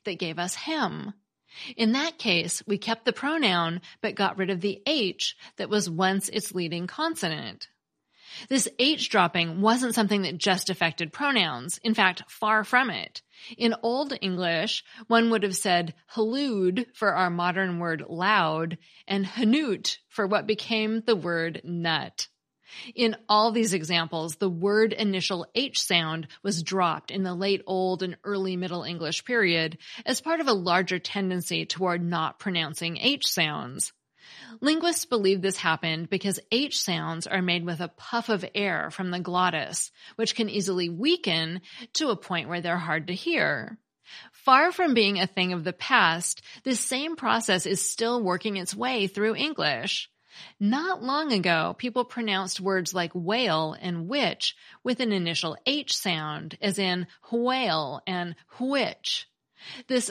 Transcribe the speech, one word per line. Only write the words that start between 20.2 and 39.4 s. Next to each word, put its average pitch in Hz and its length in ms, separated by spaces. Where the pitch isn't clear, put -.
what 202 200
became 220 560
the 226 140
word 165 480
nut. 170 640
In 226 220
all 214 240
these 220 220
examples, 165 640
the 196 120
word 202 460
initial 190 600
H 262 280
sound 160 440
was 170 200
dropped 165 480
in 190 120
the 180 120
late 196 320
Old 185 360
and 180 220
early 190 320
Middle 180 260
English 165 440
period 170 500
as - 160
part 330 180
of 294 60
a 247 80
larger 180 440
tendency 180 680
toward 175 360
not 170 360
pronouncing 165 580
H 277 300
sounds. 151 680
Linguists 320 420
believe 196 380
this 190 160
happened 160 500
because 196 320
H 269 300
sounds 165 460
are 190 160
made 175 240
with 170 140
a 175 80
puff - 420
of 190 140
air 170 360
from 185 200
the 175 100
glottis, 175 680